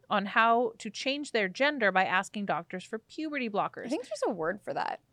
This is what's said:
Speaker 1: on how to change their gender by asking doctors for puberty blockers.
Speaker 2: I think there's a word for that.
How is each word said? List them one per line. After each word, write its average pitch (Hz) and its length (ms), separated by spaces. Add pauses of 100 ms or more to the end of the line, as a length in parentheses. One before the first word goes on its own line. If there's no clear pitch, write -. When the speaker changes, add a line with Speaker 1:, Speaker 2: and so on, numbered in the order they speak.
(100)
Speaker 1:
on 208 160
how 233 520
to - 120
change 277 420
their 208 160
gender 262 420
by 190 140
asking 190 420
doctors 175 380
for - 140
puberty 294 500
blockers. 196 380
Speaker 2:
I - 20
think 320 160
there's - 220
a 359 40
word 180 320
for - 120
that. - 260 (120)